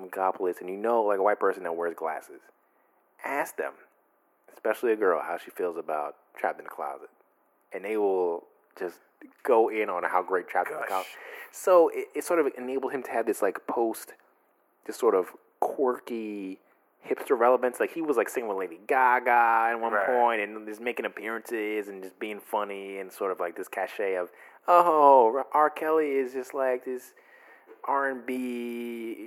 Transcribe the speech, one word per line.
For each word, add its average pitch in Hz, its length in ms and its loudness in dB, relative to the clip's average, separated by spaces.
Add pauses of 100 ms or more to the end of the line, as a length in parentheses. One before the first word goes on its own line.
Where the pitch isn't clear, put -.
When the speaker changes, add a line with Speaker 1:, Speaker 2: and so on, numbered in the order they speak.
Speaker 1:
megapolis, 95 600 -2
and 90 80 -10
you 95 80 -8
know, 113 260 2
like, 104 160 0
a 95 40 2
white 104 160 2
person 95 240 0
that 85 120 -4
wears 85 180 -2
glasses, 80 460 -8 (840)
ask 143 320 -6
them, - 160 -6 (800)
especially 113 400 0
a - 20 0
girl, 90 260 2
how 85 160 -6
she - 140 -14
feels 87 260 -4
about 78 380 -6 (220)
Trapped - 220 -4
in - 60 -16
the - 60 -18
Closet. 69 380 -10 (640)
And 92 100 -10
they 107 140 -4
will 92 480 0 (340)
just 90 200 -8 (440)
go 113 260 4
in 107 200 -2
on 90 140 -4
how 90 200 0
great 90 240 -2
Trapped 90 240 -2
in 156 60 -8
the 139 100 -6
Closet. 95 180 -4
Speaker 2:
Gosh. - 120 -18 (360)
Speaker 1:
So 175 400 6
it, 127 220 -6
it 151 80 -6
sort 175 160 0
of 143 80 4 (100)
enabled 127 360 -6
him 127 100 -4
to - 80 -10
have 113 140 -2
this, 107 160 -2
like, - 260 -2
post, 113 460 -4 (720)
this - 100 -10
sort - 200 4
of 113 120 4 (320)
quirky 110 1000 -4 (480)
hipster 135 300 0
relevance. 123 420 4
Like, 104 140 0
he 165 80 -8
was, 151 140 0
like, 107 140 2
singing 120 180 -4
with 98 100 -4
Lady 92 300 -8
Gaga 127 420 4
at 117 460 4
one 113 160 -2
Speaker 2:
Right. 101 160 2
Speaker 1:
point 120 340 4
and 107 240 -6
just 107 140 -10
making 120 260 -4
appearances 107 840 -4
and 95 140 -12
just 92 160 -16
being 107 200 -8
funny 98 600 -6
and 95 120 -12
sort 98 220 -4
of, 90 80 -10
like, 87 160 -6
this 92 100 -8
cachet 95 480 -4
of, 90 140 -4 (380)
"Oh, 147 680 8
R-, 135 180 -4
R. 151 160 6
Kelly 156 420 0
is 135 200 0
just, 127 220 -8
like, 131 320 -2
this 127 280 -8 (680)
R 139 260 0
and 127 160 -8
B, 120 880 -6 (140)